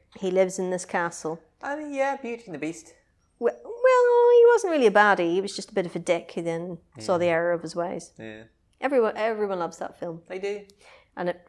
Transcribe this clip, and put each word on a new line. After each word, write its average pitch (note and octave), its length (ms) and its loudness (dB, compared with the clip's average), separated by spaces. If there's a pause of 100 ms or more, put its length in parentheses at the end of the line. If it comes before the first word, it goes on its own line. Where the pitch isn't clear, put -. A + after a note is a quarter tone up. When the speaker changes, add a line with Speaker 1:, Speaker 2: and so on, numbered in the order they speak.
(200)
Speaker 1:
He F#3+ 120 -4
lives F#3 280 2
in F#3 100 -4
this F#3 160 -6
castle. E3+ 540 -6 (220)
Speaker 2:
I C#4 160 -8
mean, D4 160 -12
yeah, C4+ 240 -2
Beauty A#3 280 -12
and F3+ 80 -16
the C#3+ 60 -10
Beast. D#3 340 -10 (460)
Speaker 1:
Well, A#3 240 0
well, A#4+ 760 4
he A#4+ 160 10
wasn't G4+ 180 2
really C4+ 160 4
a G3 40 4
baddie. F#3 420 4
He F#3+ 80 0
was G3 140 -8
just - 160 -12
a - 20 -16
bit F#3 120 0
of F3 100 -10
a E3+ 40 -8
dick E3+ 360 -4
who F3+ 60 -6
then E3+ 360 -6 (220)
saw F3 180 0
the F3 80 0
Speaker 2:
Mm. F3 60 2
Speaker 1:
error E3+ 220 0
of E3+ 80 -4
his E3 140 -12
ways. E3+ 440 -8
Speaker 2:
Yeah. A2 240 -16 (380)
Speaker 1:
Everyone, B3+ 340 0
everyone G#3+ 440 -4
loves E3 180 -6
that - 200 -12
film. E3 300 -12
Speaker 2:
They F#3 120 -12
do. G3+ 260 -8 (500)
Speaker 1:
And F3+ 140 -4
it - 200 -8